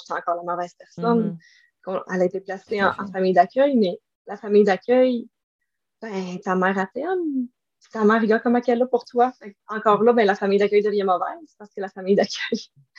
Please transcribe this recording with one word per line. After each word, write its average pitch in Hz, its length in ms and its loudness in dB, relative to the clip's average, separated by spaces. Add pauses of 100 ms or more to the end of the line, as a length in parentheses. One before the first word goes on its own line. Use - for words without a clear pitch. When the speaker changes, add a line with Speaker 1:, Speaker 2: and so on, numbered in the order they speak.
Speaker 1:
j'étais 165 160 -8
encore 175 160 -4
la 175 180 -6
mauvaise 175 240 -8
personne. 214 520 -2
Speaker 2:
Mhm. 170 80 -10 (460)
Speaker 1:
Qu'on, 185 180 -6 (120)
elle 185 80 0
a 180 40 2
été 190 160 -4
placée 196 360 -10
Speaker 2:
Tout 202 60 0
à 185 60 2
Speaker 1:
en, - 140 -8
en - 40 -10
Speaker 2:
fait. 185 60 -14
Speaker 1:
famille 185 200 0
d'accueil, 254 440 4
mais 185 200 2 (300)
la 202 80 -12
famille 208 300 4
d'accueil, 240 640 0 (720)
ben, 185 400 -8
ta 185 140 -2
mère, 185 220 0
elle 196 160 -4
t'aime. 294 540 -4 (320)
Puis - 120 -20
ta 220 120 -4
mère, 220 160 4
regarde 220 220 0
comment 240 180 2
qu'elle 240 180 0
est - 20 0
là 254 80 0
pour 240 180 -2
toi. 247 280 2
Fait 208 180 -20
que - 60 -20 (100)
encore 208 340 0
là, 233 100 4
ben, 233 140 4
la 196 80 2
famille 202 240 0
d'accueil 208 240 2
devient 202 220 0
mauvaise 185 560 -4
parce 208 120 -20
que - 80 -14
la 196 100 -8
famille 190 260 0
d'accueil - 440 -2 (400)